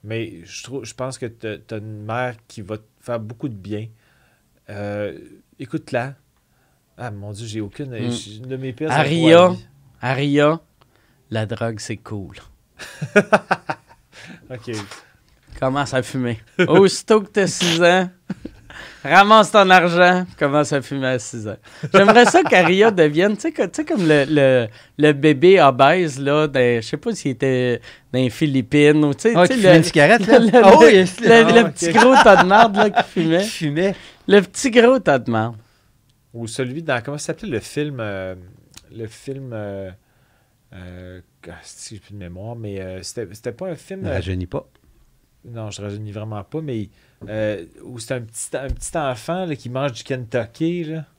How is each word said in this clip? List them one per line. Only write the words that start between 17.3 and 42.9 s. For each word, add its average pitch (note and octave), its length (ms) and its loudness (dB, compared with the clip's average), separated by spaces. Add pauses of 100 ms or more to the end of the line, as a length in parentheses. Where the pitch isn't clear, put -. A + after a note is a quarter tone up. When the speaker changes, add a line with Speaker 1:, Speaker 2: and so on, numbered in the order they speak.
Speaker 2:
six F3 360 -4
ans, F3+ 280 2 (920)
ramasse G3+ 480 6
ton G3+ 180 4
argent, F3+ 560 4 (120)
commence D3 340 0
à C#3+ 100 -2
fumer C3+ 240 -8
à B2+ 140 -2
six A2+ 280 -14
ans. G2+ 80 -12 (380)
J'aimerais G#3+ 320 6
ça E4 160 4
qu'Aria F#3+ 480 4
devienne, F3 460 0
tu - 60 -16
sais, E4 100 -6
que, - 100 -6
tu G3 140 -4
sais, D#4 80 -6
comme A3 220 -2
le, D3+ 220 2
le, C3+ 380 2 (320)
le D3+ 140 4
bébé D#3 500 4
obèse, C#3 580 2
là, C#3+ 280 0
dans, B2 340 0
je A2+ 40 -14
sais - 100 -8
pas A#3 180 -8
s'il D3 180 -6
était B2+ 480 -2 (320)
dans B2 60 -2
les C3 120 0
Philippines D3 720 2
ou, C#3+ 100 -2
tu - 80 -12
sais, A3+ 140 2
Speaker 3:
Ah, F3 100 6
Speaker 2:
tu - 20 0
sais, B3 60 0
Speaker 3:
qui B3 60 -2
fumait F#3+ 120 6
Speaker 2:
le, E3 60 8
Speaker 3:
une D#3+ 60 4
cigarette, E3+ 420 4
là ? B3 120 6
Speaker 2:
<laughs> - 20 8
le, A3+ 140 2
Speaker 3:
Ah A3+ 160 8
Speaker 2:
le, - 80 8 (220)
Speaker 3:
oui, F3+ 60 2
c'est - 200 -10
Speaker 2:
le, A3 60 6
Speaker 1:
Ah, A3+ 200 6
Speaker 2:
le A#3 160 8
Speaker 1:
ok. D3+ 40 -8
Speaker 2:
petit E3+ 200 -4
gros B3+ 220 6
tas A#3 280 8
de F#3+ 60 2
marde, G#3 280 4
là, G#3+ 140 2
qui A#3 200 -2
fumait. E3 320 -2
Speaker 3:
Qui G#3+ 60 -6
fumait. E3+ 460 -4 (320)
Speaker 2:
Le G3+ 160 4
petit - 280 -6
gros A#3+ 280 4
tas D3+ 220 0
de A#2 100 -8
marde. A2+ 260 -4 (800)
Speaker 1:
Ou A#2 140 -12
celui C3 340 -8
dans, C3+ 220 -6
comment C#3+ 140 -10
ça - 80 -12
s'appelait G#3 240 -12
le A2+ 100 -4
film, D3 400 -10
euh, F#2+ 340 -10 (600)
le A2+ 120 -12
film, C3+ 460 -16
euh, G2+ 380 -12 (840)
euh, F2+ 480 -20 (280)
ah, E2+ 40 -20 (100)
si - 340 -20
j'ai G2 40 -20
plus - 120 -20
de G#2 60 -18
mémoire, F#2 360 -16
mais, G#2 260 -12
euh, F#2 220 -14